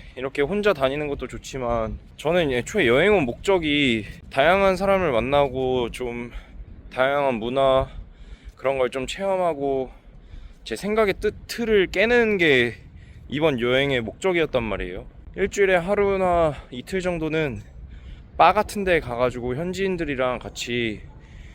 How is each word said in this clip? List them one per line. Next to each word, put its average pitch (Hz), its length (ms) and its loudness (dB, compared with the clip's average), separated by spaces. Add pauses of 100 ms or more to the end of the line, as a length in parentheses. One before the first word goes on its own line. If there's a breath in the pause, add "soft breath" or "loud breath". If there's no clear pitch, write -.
(160)
이렇게 131 260 -4
혼자 202 320 0
다니는 143 340 -2
것도 135 200 -6
좋지만, 117 720 -4 (180)
저는 160 340 0
애초에 127 360 0
여행 165 280 6
온 170 100 4
목적이 147 800 0 (260 loud breath)
다양한 185 440 4
사람을 190 360 2
만나고 127 800 0
좀 120 400 -8 (640 loud breath)
다양한 135 420 2
문화 131 520 2 (680 soft breath)
그런 135 240 -2
걸 123 100 2
좀 131 160 -6
체험하고 151 880 -2 (720 soft breath)
제 113 120 -6
생각의 208 460 0
뜻, 208 140 -2 (120)
틀을 214 400 2
깨는 220 500 2
게 127 380 4 (540 loud breath)
이번 147 300 0
여행의 127 420 2
목적이었단 156 640 0
말이에요. 95 420 -6 (300)
일주일에 190 400 2
하루나 180 800 2 (160)
이틀 135 300 -6
정도는 156 600 -2 (760 loud breath)
바 165 160 8
같은 202 300 -2
데 175 160 2
가가지고 123 560 -2
현지인들이랑 165 840 -2
같이 113 640 -6 (540 loud breath)